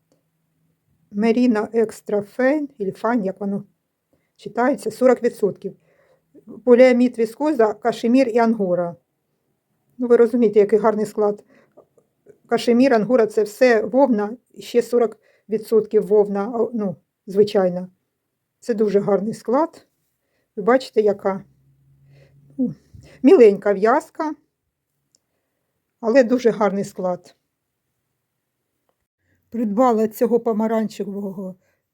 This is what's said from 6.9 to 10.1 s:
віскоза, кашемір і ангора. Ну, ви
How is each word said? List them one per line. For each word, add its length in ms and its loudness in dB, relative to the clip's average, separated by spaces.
віскоза, 560 -2
кашемір 540 0
і 100 -2
ангора. 580 -2
Ну, 100 -6
ви 100 4